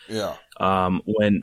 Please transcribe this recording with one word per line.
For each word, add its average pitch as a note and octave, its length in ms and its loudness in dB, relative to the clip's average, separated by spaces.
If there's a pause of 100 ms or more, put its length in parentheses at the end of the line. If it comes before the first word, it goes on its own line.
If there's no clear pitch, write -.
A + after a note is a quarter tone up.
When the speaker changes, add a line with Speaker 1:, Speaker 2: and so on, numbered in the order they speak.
Speaker 1:
Yeah. G#2 280 -6 (240)
Speaker 2:
um, F#2 460 0
when, G#2 360 2